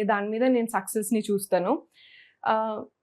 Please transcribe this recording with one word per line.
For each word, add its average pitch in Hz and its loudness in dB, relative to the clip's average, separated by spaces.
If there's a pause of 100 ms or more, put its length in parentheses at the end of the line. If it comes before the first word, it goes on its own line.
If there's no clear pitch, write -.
దాని 202 0
మీద 226 0
నేను 233 2
సక్సెస్‌ని 214 -2
చూస్తాను. 196 0 (680)
ఆహ్, 220 0 (220)